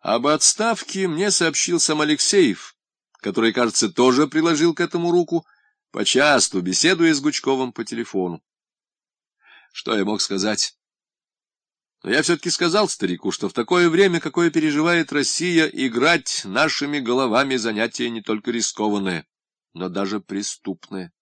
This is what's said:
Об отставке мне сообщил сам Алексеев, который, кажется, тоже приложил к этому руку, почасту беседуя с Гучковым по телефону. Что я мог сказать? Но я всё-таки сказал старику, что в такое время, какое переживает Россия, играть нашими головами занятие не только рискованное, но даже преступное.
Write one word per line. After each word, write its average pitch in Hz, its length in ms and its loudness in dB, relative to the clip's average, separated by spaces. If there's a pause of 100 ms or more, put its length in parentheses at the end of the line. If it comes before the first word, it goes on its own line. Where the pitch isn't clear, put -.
Об - 260 0
отставке 190 800 0
мне 175 220 0
сообщил 170 500 0
сам 151 220 0
Алексеев, 151 760 2 (440)
который, 110 340 0
кажется, 113 340 0
тоже 127 380 4
приложил 156 480 2
к - 60 -6
этому 170 300 -2
руку, 175 360 0 (460)
почасту 127 680 2
беседуя 160 540 2
с 139 80 -4
Гучковым 131 500 -2
по 113 140 -8
телефону. 95 580 -4 (1300)
Что - 240 -4
я 98 80 2
мог 104 160 -2
сказать? 101 580 -4 (1300)
Но - 60 -6
я 139 120 2
всё-таки 170 280 -2
сказал 180 380 0
старику, 90 440 -4
что - 160 -6
в - 40 -8
такое 175 380 2
время, 170 300 4
какое 170 300 0
переживает 156 600 0
Россия, 160 540 0
играть 131 800 0
нашими 143 560 -2
головами 127 560 0
занятие 113 540 -2
не 113 120 -8
только 110 300 -4
рискованное, 104 720 -2 (460)
но 90 160 -8
даже 98 320 -4
преступное. 95 1000 -10